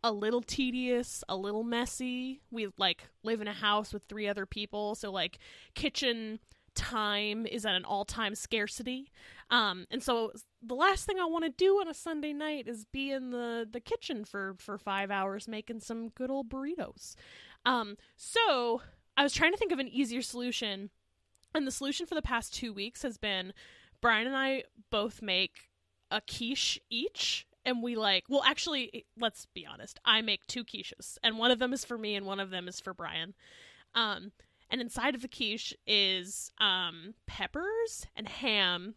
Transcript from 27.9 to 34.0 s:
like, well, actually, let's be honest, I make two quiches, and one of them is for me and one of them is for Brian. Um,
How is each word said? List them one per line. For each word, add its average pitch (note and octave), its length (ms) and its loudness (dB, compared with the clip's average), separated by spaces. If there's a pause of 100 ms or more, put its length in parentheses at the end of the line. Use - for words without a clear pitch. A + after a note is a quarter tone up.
like, G3+ 320 4
well, C4+ 180 4
actually, C#4 580 0 (140)
let's A3+ 260 -2 (100)
be E3 120 -12
honest, - 380 -16
I A3+ 180 6
make G#3+ 240 -2
two A#3+ 180 -6
quiches, - 580 -12
and A3+ 140 4
one A#3 140 6
of A#3+ 80 6
them B3 140 2
is C4+ 120 -2
for A#3+ 140 -6
me G#3+ 160 -2
and G3 100 -4
one G3 160 -4
of F#3+ 100 -4
them F3+ 180 -6
is F#3 120 -10
for F#3 140 -10
Brian. E3 400 -6 (600)
Um, G#3 380 0 (380)